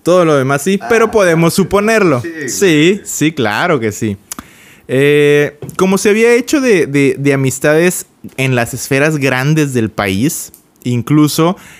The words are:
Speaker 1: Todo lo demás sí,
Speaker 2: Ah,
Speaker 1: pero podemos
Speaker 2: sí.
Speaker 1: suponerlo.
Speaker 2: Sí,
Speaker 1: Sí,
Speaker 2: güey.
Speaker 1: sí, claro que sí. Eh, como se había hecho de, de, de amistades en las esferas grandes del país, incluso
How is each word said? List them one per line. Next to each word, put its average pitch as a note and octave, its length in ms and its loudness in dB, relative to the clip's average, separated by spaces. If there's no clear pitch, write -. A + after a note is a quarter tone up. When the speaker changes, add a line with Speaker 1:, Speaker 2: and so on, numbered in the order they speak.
Speaker 1:
Todo F3 220 4
lo D#3 100 2
demás C#3 260 0
sí, G3 200 -2
Speaker 2:
Ah, - 80 -12
Speaker 1:
pero A3+ 200 2
podemos E3+ 440 2
Speaker 2:
sí. G3 100 0
Speaker 1:
suponerlo. G3+ 580 0
Speaker 2:
Sí, D#3+ 280 -10
Speaker 1:
Sí, E3 460 2
Speaker 2:
güey. G3+ 100 -10
Speaker 1:
sí, - 260 -2
claro C3+ 480 -2
que A2 140 -4
sí. G#2 240 -6
Eh, D3 680 2
como F#3+ 200 2
se G#3 120 0
había A3+ 240 2
hecho B3+ 260 0
de, A3 280 2
de, C#3 300 0
de C#3 160 0
amistades D3+ 720 0
en C3 180 -2
las A#2 200 -2
esferas C#3 440 -2
grandes C#3 560 0
del A2+ 160 0
país, G2+ 600 -4
incluso D3+ 720 0